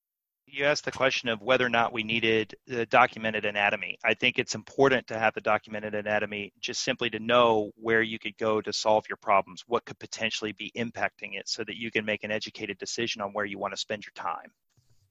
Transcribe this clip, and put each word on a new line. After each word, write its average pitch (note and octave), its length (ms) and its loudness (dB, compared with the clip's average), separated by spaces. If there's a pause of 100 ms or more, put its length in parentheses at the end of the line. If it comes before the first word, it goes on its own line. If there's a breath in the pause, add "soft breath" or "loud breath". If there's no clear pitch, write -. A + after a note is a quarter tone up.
(480)
You C#3 160 -4
asked D3 200 2
the C3+ 60 -4
question B2+ 380 0
of A2 140 -2
whether B2+ 220 4
or B2 40 2
not A#2 240 2
we A#2 100 -4
needed A2 540 0 (100)
the A#2+ 200 -4
documented A2 580 4
anatomy. G2+ 600 -2
I A2+ 100 4
think B2 260 0
it's A2+ 160 -2
important B2+ 500 2
to A2 120 -6
have A2 160 2
the A2 60 -6
documented G#2+ 540 -2
anatomy G#2 680 -2
just - 220 -6
simply B2 280 -2
to A2 100 -6
know A2+ 560 4
where A2+ 260 2
you A2+ 160 -4
could G#2 180 -10
go A2 240 2
to G#2 120 -6
solve A2 360 2
your G2 100 -10
problems, F#2+ 500 2
what A#2 160 0
could - 160 -14
potentially A2 520 -4
be G2+ 220 -12
impacting G2+ 640 -6
it, F#2 100 -12
so - 140 -6
that A2 140 -10
you A2+ 160 -8
can A2 120 0
make G#2+ 200 -2
an G#2+ 80 -2
educated G#2+ 460 -6
decision A2+ 440 -6
on G2+ 80 -4
where G2+ 140 -2
you G2 160 -8
want G2 140 -4
to - 20 -12
spend G#2 280 -8
your - 100 -18
time. - 360 -8 (600)